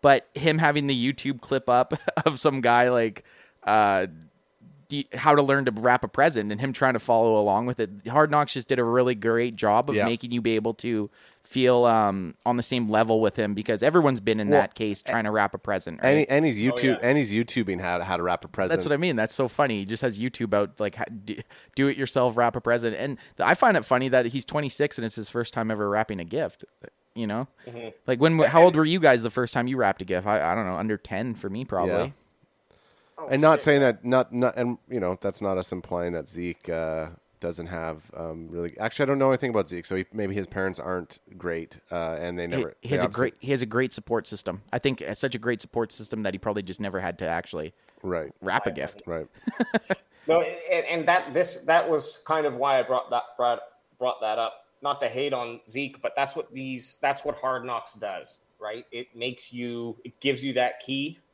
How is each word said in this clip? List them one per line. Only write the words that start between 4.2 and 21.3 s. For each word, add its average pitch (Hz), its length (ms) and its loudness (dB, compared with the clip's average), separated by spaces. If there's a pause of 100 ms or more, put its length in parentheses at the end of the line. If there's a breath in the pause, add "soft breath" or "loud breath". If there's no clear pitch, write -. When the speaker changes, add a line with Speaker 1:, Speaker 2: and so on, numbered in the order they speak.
Speaker 1:
d-, 143 260 -6
how 147 200 6
to 147 80 8
learn 139 220 4
to 127 80 2
wrap 123 320 4
a 104 40 -8
present 127 440 2
and 104 80 -6
him 135 120 -4
trying 131 220 2
to 110 60 0
follow 113 400 4
along 104 260 2
with 123 140 -4
it. 104 100 -2 (180)
Hard 147 220 4
Knocks 147 240 2
just 127 140 -8
did 127 100 2
a 123 60 2
really 123 300 4
great 113 420 0
job 110 340 4
of 110 60 0
Speaker 2:
Yeah. 101 80 2
Speaker 1:
making 117 280 -2
you 120 100 0
be 113 140 2
able 110 180 0
to 110 360 -4 (320 soft breath)
feel, 123 420 4
um, 101 500 2 (120)
on 120 100 0
the 120 60 -2
same 120 280 -2
level 110 300 4
with 107 180 2
him 104 160 -2
because 107 280 -2
everyone's 143 380 4
been 107 200 0
in 104 80 0
Speaker 2:
Well, 143 140 6
Speaker 1:
that 98 120 -4
case 104 280 -4
trying 113 220 -2
to 107 60 -2
wrap 104 240 2
a 92 40 -10
present, 90 440 -6
Speaker 2:
and 135 100 6
he, 151 80 6
Speaker 1:
right? 143 100 2
Speaker 2:
and 143 160 4
he's 117 120 0
Speaker 3:
Oh, 123 140 2
Speaker 2:
YouTube, 123 260 2
Speaker 3:
yeah. - 40 -
Speaker 2:
and 131 160 4
he's 113 160 0
YouTubing 104 480 -2
how 87 160 -2
to, 85 60 -4
how 92 120 -2
to 85 60 -2
wrap 87 240 -2
a - 20 -16
present. 92 220 -2
Speaker 1:
That's 92 160 0
what 147 80 0
I - 20 0
mean. 165 200 -2
That's 110 180 -2
so 131 120 0
funny. 117 340 0
He 98 40 -8
just 107 160 -6
has 117 180 -2
YouTube 117 360 -4
out, 104 260 0
like, 104 140 -2
ha-, 110 100 -6 (200)
d-, 110 180 -10 (320 loud breath)